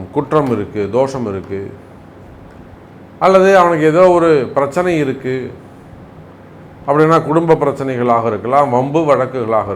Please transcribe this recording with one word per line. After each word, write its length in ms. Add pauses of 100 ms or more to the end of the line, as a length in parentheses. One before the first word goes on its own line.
(160)
குற்றம் 400
இருக்கு, 280 (140)
தோஷம் 340
இருக்கு, 300 (1700)
அல்லது 220 (120)
அவனுக்கு 320
ஏதோ 100 (140)
ஒரு 140 (260)
பிரச்சனை 360 (120)
இருக்கு" 320 (1500)
அப்படின்னா 300 (120)
குடும்ப 340
பிரச்சனைகளாக 680
இருக்கலாம், 440
வம்பு 320
வழக்குகளாக 680